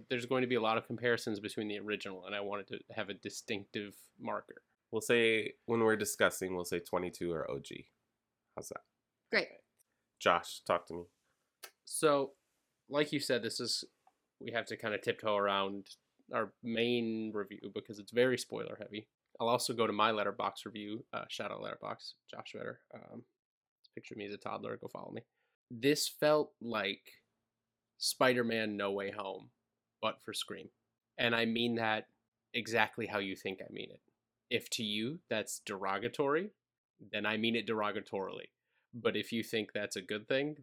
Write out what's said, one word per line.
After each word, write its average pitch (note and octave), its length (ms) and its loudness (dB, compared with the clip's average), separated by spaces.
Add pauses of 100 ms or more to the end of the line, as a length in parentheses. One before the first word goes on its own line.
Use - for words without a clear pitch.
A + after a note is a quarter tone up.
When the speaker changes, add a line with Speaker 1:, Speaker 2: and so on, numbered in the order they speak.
(100)
Speaker 1:
there's B2 160 -2
going B2+ 160 4
to B2 60 2
be B2+ 80 2
a A2+ 40 4
lot A2 180 4
of A2 100 -4
comparisons A#2 500 0
between G#2+ 300 -4
the G#2 100 -4
original, G2 480 -4
and G2 80 -6
I G2+ 60 -2
wanted G2+ 280 -4
to G#2+ 100 -8 (140)
have G#2 160 -4
a G2+ 60 -4
distinctive G#2 800 -8 (260)
marker. A2 420 -6 (280)
Speaker 2:
We'll A2+ 120 -2
say, A2+ 500 4 (140)
when A#2 140 2
we're A2 160 8
discussing, G2+ 600 2
we'll F2 80 -2
say F2 160 0
twenty-two F2 520 -2
or D#2 160 -2
O C2+ 120 -4
G. - 260 -12 (720)
How's - 140 -10
that? - 100 -10 (500)
Speaker 3:
Great. G3+ 180 4 (720)
Speaker 2:
Josh, - 480 4
talk F2 220 2
to E2 60 -8
me. F2 80 -6 (840)
Speaker 1:
So, C#3+ 480 2 (560)
like D3 240 2
you C#3+ 80 0
said, A#2+ 240 2
this A2+ 160 -2
is, - 240 0 (560)
we A2+ 120 -8
have A2+ 140 0
to A2 100 -6
kinda G#2 220 -2
tiptoe A2 380 2
around G2 500 2 (480)
our A2 180 0 (120)
main A2+ 680 2
review G#2 400 -6
because G#2 280 -8
it's G2 100 -16
very B2 280 6
spoiler A2 420 -6
heavy. A2 260 -10 (320)
I'll A#2 120 2
also A#2+ 240 4
go A2+ 120 4
to G#2+ 60 2
my G#2+ 200 6
Letterboxd G2+ 520 0
review, G#2 480 -8
uh, A2+ 160 -4
shout G#2 240 -6
out - 80 -8
Letterboxd, - 540 -8 (160)
Josh - 260 -14
Vetter. A#2 200 -8 (180)
Um, A#2 280 -16 (720)
picture - 220 -12
me G#2 80 -6
as G2+ 80 -8
a G2+ 60 -10
toddler, G#2+ 400 -6
go - 100 -10
follow F#2 240 -10
me. A2+ 80 -8 (500)
This B2 380 2
felt D3+ 440 4 (100)
like G#2+ 400 -2 (960)
Spider-Man A#2 800 2
No G2+ 160 0
Way G2 180 -2
Home, G#2 400 -8 (520)
but A2 200 0
for A2 100 -10
Scream. - 360 -8 (500)
And A#2 160 4
I A#2 100 4
mean A#2 320 2
that A2 300 0 (480)
exactly A2 520 0
how G#2+ 120 -2
you G2 180 -2
think G2 240 -6
I - 120 -12
mean G#2 180 -10
it. - 100 -20 (500)
If A#2 200 0
to - 140 -2
you A2 440 -2
that's G#2+ 320 -2
derogatory, A#2+ 880 0 (640)
then G#2 140 0
I A2 100 2
mean A2+ 200 4
it G#2+ 120 0
derogatorily. G2+ 800 -2 (460)
But A2 220 0
if G#2+ 160 -4
you A#2 100 0
think G#2+ 300 -2
that's G#2 240 -4
a G2+ 60 -4
good G#2+ 260 -6
thing, C#3+ 340 2